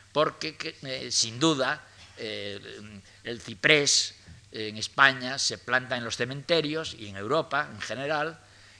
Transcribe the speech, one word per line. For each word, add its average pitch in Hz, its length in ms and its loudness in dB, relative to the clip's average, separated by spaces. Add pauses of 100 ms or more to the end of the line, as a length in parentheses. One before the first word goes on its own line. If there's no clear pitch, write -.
(120)
porque 156 460 0
que, 165 240 -8
eh, 131 300 -8
sin 113 280 0
duda, 147 460 2 (320)
eh, 104 420 -8 (640)
el 117 180 -8
ciprés, 143 760 4 (360)
eh, 110 160 -6
en 107 100 -8
España 131 600 4
se - 180 -2
planta 127 380 -2
en 120 80 -4
los 113 140 -6
cementerios 147 760 0
y 107 140 -12
en 98 80 -10
Europa 143 560 0
en 107 80 -14
general, 147 600 -4 (400)